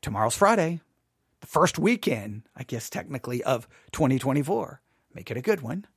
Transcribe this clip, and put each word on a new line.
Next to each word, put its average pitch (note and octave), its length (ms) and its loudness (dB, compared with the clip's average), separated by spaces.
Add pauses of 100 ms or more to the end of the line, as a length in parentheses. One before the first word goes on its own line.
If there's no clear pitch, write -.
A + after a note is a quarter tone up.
Tomorrow's G#2+ 340 0
Friday, F3+ 440 4 (600)
the - 60 -20
first - 320 2
weekend, B2 640 0 (140)
I B2 60 -12
guess, A#2 280 -8
technically, B2 520 -8
of B2 260 -2 (220)
twenty B2+ 280 2
twenty-four. C#3 640 -2 (320)
Make - 160 -14
it - 60 -6
a B2+ 60 -8
good G3 200 0
one. D3 240 -8 (100)